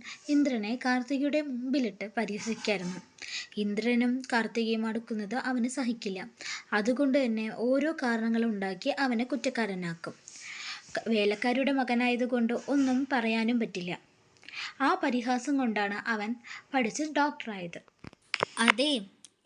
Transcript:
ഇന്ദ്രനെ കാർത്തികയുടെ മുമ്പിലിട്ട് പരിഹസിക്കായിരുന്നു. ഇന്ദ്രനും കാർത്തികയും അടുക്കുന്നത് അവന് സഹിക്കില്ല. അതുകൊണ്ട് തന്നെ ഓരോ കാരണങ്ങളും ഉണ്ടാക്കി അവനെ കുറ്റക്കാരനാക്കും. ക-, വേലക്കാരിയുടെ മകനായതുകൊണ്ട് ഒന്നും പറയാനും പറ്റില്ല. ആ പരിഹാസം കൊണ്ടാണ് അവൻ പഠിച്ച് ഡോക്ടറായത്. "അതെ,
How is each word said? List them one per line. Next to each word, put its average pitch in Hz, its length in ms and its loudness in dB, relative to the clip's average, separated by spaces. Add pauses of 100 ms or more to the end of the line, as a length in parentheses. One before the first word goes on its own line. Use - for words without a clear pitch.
(280)
ഇന്ദ്രനെ 254 480 2
കാർത്തികയുടെ 254 680 0
മുമ്പിലിട്ട് 247 680 -2
പരിഹസിക്കായിരുന്നു. 202 880 -2 (560)
ഇന്ദ്രനും 226 640 2
കാർത്തികയും 226 640 0
അടുക്കുന്നത് 220 580 -4
അവന് 254 240 0
സഹിക്കില്ല. 233 520 -4 (520)
അതുകൊണ്ട് 254 460 4
തന്നെ 220 280 2 (120)
ഓരോ 277 340 2
കാരണങ്ങളും 226 580 0
ഉണ്ടാക്കി 196 480 -2
അവനെ 247 260 2
കുറ്റക്കാരനാക്കും. 196 920 -4 (720)
ക-, - 180 -6
വേലക്കാരിയുടെ 226 640 2
മകനായതുകൊണ്ട് 240 840 2 (140)
ഒന്നും 262 380 4
പറയാനും 226 520 2
പറ്റില്ല. 180 340 -2 (880)
ആ 269 140 4
പരിഹാസം 247 640 0
കൊണ്ടാണ് 208 380 2 (100)
അവൻ 214 240 -2 (360)
പഠിച്ച് 262 460 0
ഡോക്ടറായത്. 233 680 -2 (800)
"അതെ, 233 340 4 (540)